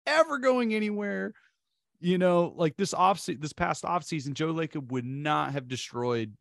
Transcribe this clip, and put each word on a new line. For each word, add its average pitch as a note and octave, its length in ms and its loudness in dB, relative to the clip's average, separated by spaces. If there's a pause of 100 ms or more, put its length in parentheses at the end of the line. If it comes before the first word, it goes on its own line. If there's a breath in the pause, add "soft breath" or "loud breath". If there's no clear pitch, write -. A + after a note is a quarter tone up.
ever D#4 320 2
going B3 380 2
anywhere. G#3 580 -2 (680 soft breath)
You F3+ 160 2
know, F3 380 4
like, D#3+ 220 0
this G3 160 0
off F#3 260 4
se-, C#3+ 200 -6
this D3 140 -8
past F3 300 -2
offseason, D#3+ 500 -4
Joe D#3 200 -2
Lacob D3+ 380 -6
would B2+ 140 -2
not C#3+ 480 -2
have C3+ 140 -6
destroyed A#2 720 -2